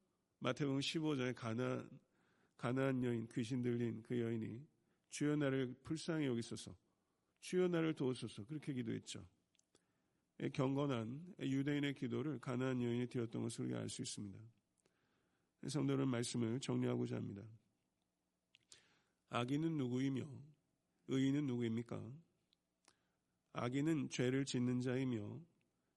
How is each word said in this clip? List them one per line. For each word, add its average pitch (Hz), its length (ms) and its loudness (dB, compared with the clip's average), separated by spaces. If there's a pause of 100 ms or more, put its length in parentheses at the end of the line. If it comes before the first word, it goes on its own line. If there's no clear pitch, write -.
(400)
마태복음 135 400 2
십오 151 380 0
장에 127 160 0
가나안, 123 560 -2 (680)
가나안 131 460 2
여인, 117 240 0
귀신 123 340 -2
들린 120 400 0
그 123 160 -2
여인이 113 480 -2 (440)
"주여, 147 260 2
나를 135 480 2
불쌍히 160 440 -2
여기소서. 117 460 -2 (680)
주여, 180 260 2
나를 165 260 4
도우소서." 123 520 -2
그렇게 143 280 -6
기도했죠. 110 540 -4 (1300)
경건한 139 880 0
유대인의 139 540 2
기도를 123 440 -2
가나안 127 420 0
여인이 120 260 2
드렸던 117 360 -2
것을 117 220 -4
우리가 123 140 -2
알 110 100 -4
수 - 120 -6
있습니다. 104 380 -8 (1300)
성도 139 260 2
여러분, 135 180 4
말씀을 120 500 0
정리하고자 123 560 0
합니다. 107 260 -6 (1900)
악인은 143 480 0
누구이며 127 480 0 (800)
의인은 135 400 2
누구입니까? 117 540 -2 (1500)
악인은 139 560 0
죄를 135 360 2
짓는 123 360 2
자이며 123 580 -2 (580)